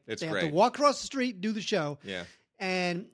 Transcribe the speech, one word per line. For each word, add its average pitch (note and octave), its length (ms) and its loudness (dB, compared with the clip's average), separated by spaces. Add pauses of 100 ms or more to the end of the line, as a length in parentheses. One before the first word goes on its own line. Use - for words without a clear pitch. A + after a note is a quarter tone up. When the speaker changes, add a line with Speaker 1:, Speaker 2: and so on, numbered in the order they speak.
Speaker 1:
It's A2 140 -4
Speaker 2:
they E3 60 -4
have G3+ 100 0
to F#3 60 2
Speaker 1:
great. D#3 100 0
Speaker 2:
walk A3+ 240 6
across C#4+ 240 4
the - 60 -8
street, B3 340 -4
do G#3+ 100 0
the G#3+ 100 -4
show. D3+ 400 -2
Speaker 1:
Yeah. F2+ 220 -6 (360)
Speaker 2:
And F#3 540 -2